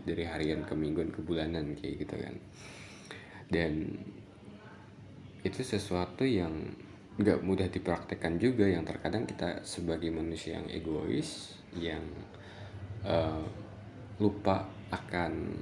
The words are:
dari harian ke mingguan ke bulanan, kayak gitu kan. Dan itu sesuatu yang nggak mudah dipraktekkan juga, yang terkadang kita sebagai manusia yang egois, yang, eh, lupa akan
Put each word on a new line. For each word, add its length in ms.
dari 200
harian 400
ke 120
mingguan 360
ke 80
bulanan, 560
kayak 320
gitu 80
kan. 200
Dan 480
itu 200
sesuatu 640
yang 240
nggak 240
mudah 280
dipraktekkan 680
juga, 280
yang 160
terkadang 400
kita 400
sebagai 480
manusia 480
yang 80
egois, 880
yang, 320
eh, 360
lupa 480
akan 720